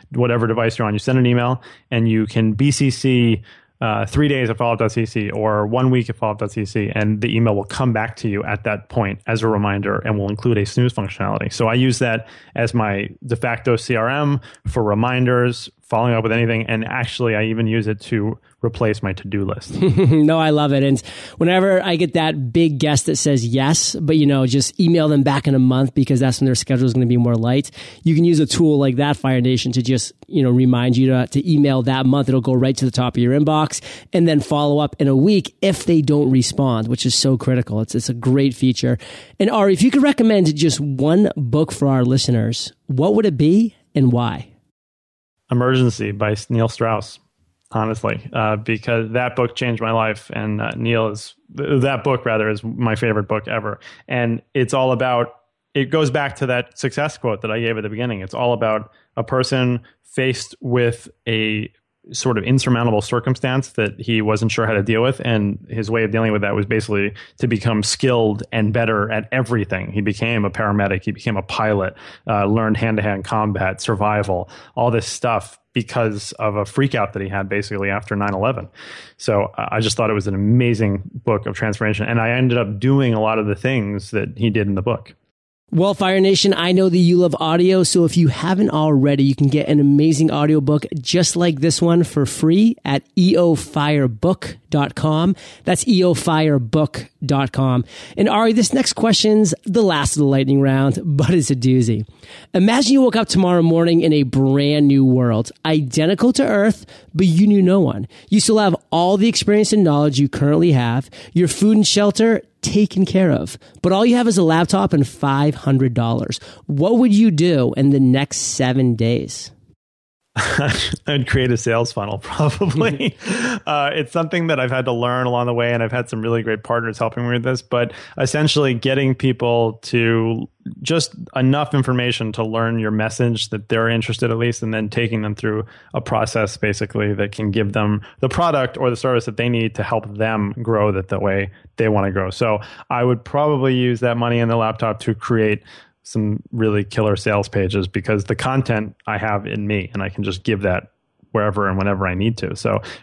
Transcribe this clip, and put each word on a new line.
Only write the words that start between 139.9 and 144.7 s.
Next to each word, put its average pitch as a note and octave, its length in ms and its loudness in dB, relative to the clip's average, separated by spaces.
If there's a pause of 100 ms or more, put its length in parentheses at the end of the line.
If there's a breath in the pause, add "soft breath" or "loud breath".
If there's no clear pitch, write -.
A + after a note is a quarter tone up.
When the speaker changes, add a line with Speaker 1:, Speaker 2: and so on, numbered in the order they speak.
Speaker 1:
them G#2+ 460 -2
grow G#2+ 300 2
that F#2 180 -4
the G2 100 -4
way G2 300 -2 (280 soft breath)
they A2 120 0
wanna G2 220 0
grow. F#2+ 180 -2
So G#2+ 300 -2 (300 loud breath)
I B2 140 0
would B2 220 0
probably C#3+ 500 0
use B2 260 0
that A#2+ 140 0
money A#2+ 240 0
in A#2 80 2
the A2+ 100 0
laptop A2 440 -2